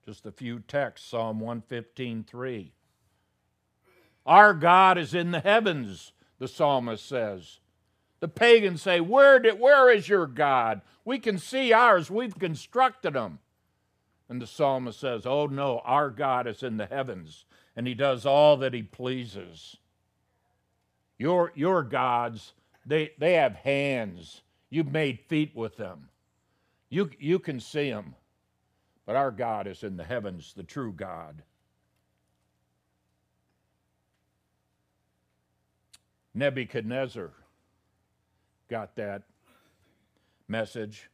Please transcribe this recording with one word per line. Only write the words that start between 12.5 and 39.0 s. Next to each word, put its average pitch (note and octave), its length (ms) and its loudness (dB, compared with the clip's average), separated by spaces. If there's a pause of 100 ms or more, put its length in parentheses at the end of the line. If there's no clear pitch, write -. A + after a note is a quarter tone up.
'em." G2+ 220 -6 (920)
And B2 120 -12
the A#2+ 60 -12
psalmist C3 540 -2
says, A#2+ 260 -6
"Oh C#3+ 200 -2
no, C3+ 340 -4
our C#3 300 0
God B2 360 -4
is A2 160 -10
in A#2 140 -6
the G#2 100 -6
heavens, F#2+ 580 -10 (320)
and A#2+ 100 -8
he B2+ 80 -6
does C3 320 -2
all D3 320 6
that C3 160 -4
he A#2 80 -8
pleases." G#2 920 -12 (1400)
Your, E3+ 380 0
your E3 280 0
gods, A#2+ 720 -2 (300)
they, D3+ 340 -2
they F3+ 160 2
have C#3 200 2
hands. B2 880 -4 (260)
You've D3 220 -4
made C#3+ 380 -4
feet D3+ 260 -4
with A2+ 220 -10
them. F2+ 320 -14 (840)
You, E3+ 280 -4
you D#3+ 200 -2
can C#3+ 220 -8
see D3 300 -6
'em. G2+ 260 -12 (880)
But A2 100 -4
our C3+ 140 0
God G#2+ 360 -6
is F#2+ 180 -14
in F#2+ 140 -10
the E2 60 -12
heavens, F#2+ 520 -10
the F#2+ 60 -18
true A#2 280 -12
God. E2 520 -16 (4000)
Nebuchadnezzar B2 960 -6 (1400)
got A2 280 -12
that G2+ 260 -10 (1300)